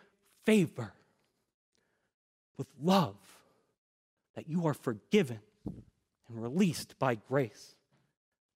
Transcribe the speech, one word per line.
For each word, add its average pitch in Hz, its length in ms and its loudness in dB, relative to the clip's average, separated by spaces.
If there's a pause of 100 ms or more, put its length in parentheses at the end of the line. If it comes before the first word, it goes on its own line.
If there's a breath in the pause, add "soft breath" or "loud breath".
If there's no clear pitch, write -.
(440 soft breath)
favor, 160 480 2 (1600)
with 135 120 -10 (120)
love, 156 360 2 (1200)
that 113 140 -12
you 165 180 -2
are 147 80 0
forgiven 123 680 0 (880)
and 117 140 -10
released 147 560 -2
by 131 160 0
grace, 127 640 -4 (800)